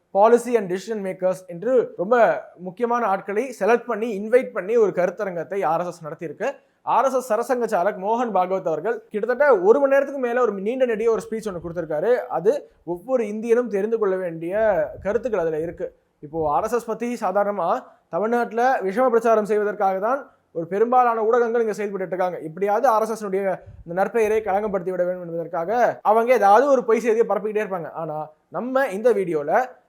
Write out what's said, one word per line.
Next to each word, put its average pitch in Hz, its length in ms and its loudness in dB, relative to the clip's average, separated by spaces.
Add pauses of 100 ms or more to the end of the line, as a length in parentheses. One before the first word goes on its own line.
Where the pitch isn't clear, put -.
(140)
policy 233 420 6
and 190 160 0
decision 196 380 -6
makers 185 260 -2 (100)
என்று 202 500 0
ரொம்ப 190 480 4 (120)
முக்கியமான 233 500 -4
ஆட்களை 202 540 -2
செலக்ட் 233 240 2
பண்ணி, 220 360 -4
இன்வைட் 220 320 2
பண்ணி 208 240 -2
ஒரு 208 140 4
கருத்தரங்கத்தை 180 760 -2
ஆர் 160 160 2
எஸ் 180 60 -4
எஸ் 165 180 -12
நடத்தியிருக்கு. 156 460 -8 (320)
ஆர் 196 220 2
எஸ் 262 100 2
எஸ் 240 180 -2
சரசங்க 233 320 0
சாலக் 190 340 0
மோகன் 220 360 -2
பாகவத் 185 320 0
அவர்கள் 175 420 -4
கிட்டத்தட்ட 240 520 2
ஒரு 220 180 6
மணி 277 120 2
நேரத்துக்கு 277 300 2
மேல 240 200 0
ஒரு 226 120 2
நீண்ட 220 320 -2
நெடிய 226 260 0
ஒரு 214 200 0
ஸ்பீச் 220 180 -6
ஒண்ணு 175 160 -8
கொடுத்திருக்காரு. 170 500 -2
அது 214 560 -2 (140)
ஒவ்வொரு 208 440 -2
இந்தியனும் 226 400 0
தெரிந்து 208 300 -2
கொள்ள 190 180 0
வேண்டிய 180 680 -2 (180)
கருத்துக்கள் 214 380 -2
அதுல 160 200 -2
இருக்கு. 170 340 -8 (260)
இப்போ 151 300 -4
ஆர் 165 140 2
எஸ் 220 100 -2
எஸ் 226 100 -2
பத்தி 226 360 -6
சாதாரணமா 202 640 -2 (240)
தமிழ்நாட்டுல 226 720 0
விஷம 196 280 0
பிரச்சாரம் 226 360 2
செய்வதற்காக 202 540 0
தான் 247 320 -4 (220)
ஒரு 165 140 -8
பெரும்பாலான 226 580 2
ஊடகங்கள் 233 360 2
இங்க 220 120 0
செயல்பட்டு 190 340 -6
இருக்காங்க. 180 320 -2
எப்படியாவது 202 500 0
ஆர் 220 140 4
எஸ் 214 80 -4
எஸ் 214 140 -8
உடைய 190 380 -2 (240)
இந்த 175 180 0
நற்பெயரை 220 420 0
களங்கப்படுத்தி 190 440 -2
விட 180 140 0
வேண்டும் 180 200 -6
என்பதற்காக 170 800 -2
அவங்க 226 300 4
ஏதாவது 220 380 6
ஒரு 247 140 4
பொய் 226 160 2
செய்தியை 226 260 2
பரப்பிக்கிட்டே 208 400 -2
இருப்பாங்க. 175 240 -8
ஆனா, 151 380 -8 (200)
நம்ம 254 380 -2
இந்த 220 260 2
வீடியோல 190 540 0 (220)